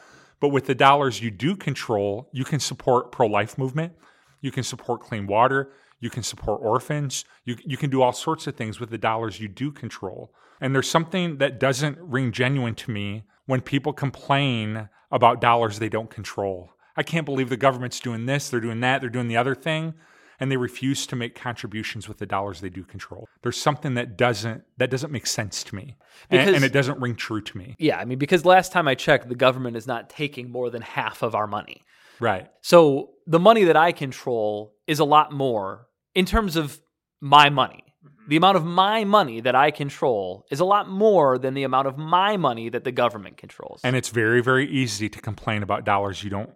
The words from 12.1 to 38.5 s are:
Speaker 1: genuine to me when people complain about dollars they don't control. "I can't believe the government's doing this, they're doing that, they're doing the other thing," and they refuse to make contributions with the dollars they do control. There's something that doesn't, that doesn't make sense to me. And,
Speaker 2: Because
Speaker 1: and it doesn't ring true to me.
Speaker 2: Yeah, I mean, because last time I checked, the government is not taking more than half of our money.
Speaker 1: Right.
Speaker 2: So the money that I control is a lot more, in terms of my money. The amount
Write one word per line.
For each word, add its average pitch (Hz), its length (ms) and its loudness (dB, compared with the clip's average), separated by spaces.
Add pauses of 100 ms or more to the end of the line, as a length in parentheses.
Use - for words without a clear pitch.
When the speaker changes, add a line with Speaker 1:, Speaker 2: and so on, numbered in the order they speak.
Speaker 1:
genuine 123 440 -2
to - 160 -10
me 104 320 -8 (240)
when 127 140 0
people 139 320 -4
complain 117 960 -4 (220)
about 120 300 4
dollars 117 380 4
they 110 100 -2
don't 110 200 -6
control. 95 640 -8 (240)
"I 156 60 -4
can't 160 240 -4
believe 135 240 -2
the 127 80 -2
government's 123 420 -2
doing 117 280 -6
this, 139 220 -2
they're 123 100 -2
doing 113 220 -4
that, 131 200 0
they're 127 80 -6
doing 123 180 -4
the 117 100 0
other 127 180 0
thing," 160 400 -6 (440)
and 135 120 -2
they 135 60 0
refuse 127 500 -4
to - 80 -8
make 120 180 -8
contributions 110 760 -10
with 107 120 -16
the 104 80 -8
dollars 98 340 -6
they 98 80 -10
do 90 140 -12
control. 98 440 -18 (140)
There's 120 160 -4
something 143 380 -2
that 120 240 -6
doesn't, 113 440 0 (140)
that 127 140 0
doesn't 135 200 -6
make 123 140 -8
sense - 380 -6
to - 120 -14
me. - 220 -16 (320)
And, 131 120 6
Speaker 2:
Because 185 140 4
Speaker 1:
and 139 80 4
it 135 100 2
doesn't 139 260 0
ring 123 160 -4
true 107 260 -6
to - 160 -16
me. 92 220 -16
Speaker 2:
Yeah, 139 180 0
I 95 80 -8
mean, 127 140 -6
because 147 260 0
last 185 260 6
time 170 160 0
I 135 60 2
checked, 127 360 0
the 123 60 -6
government 127 420 0
is 110 100 -10
not 117 240 -8
taking 131 400 -8
more 123 180 -6
than 117 140 -10
half - 400 -6
of 113 100 -2
our 107 140 0
money. 104 340 -8 (380)
Speaker 1:
Right. 104 320 -2 (100)
Speaker 2:
So 151 520 6 (120)
the 165 140 2
money 214 240 8
that 160 140 6
I 165 160 6
control 110 840 -4 (100)
is 151 140 -2
a 160 60 6
lot 147 260 6
more, 113 560 -4 (260)
in 185 120 2
terms 196 300 0
of 151 240 -2 (400)
my 143 300 8
money. 131 340 -2 (440)
The 147 100 2
amount 185 180 6